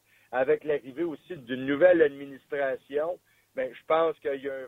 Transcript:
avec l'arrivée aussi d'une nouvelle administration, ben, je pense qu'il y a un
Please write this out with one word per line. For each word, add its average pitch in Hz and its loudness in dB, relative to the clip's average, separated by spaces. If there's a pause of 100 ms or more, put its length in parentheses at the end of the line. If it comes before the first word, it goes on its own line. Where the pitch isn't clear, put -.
(320)
avec 135 2
l'arrivée 143 -4
aussi 170 -8
d'une 131 -6
nouvelle 165 6
administration, 139 -2 (360)
ben, 131 -4
je - -20
pense 160 2
qu'il 139 -6
y 139 -8
a 135 -6
un 131 -10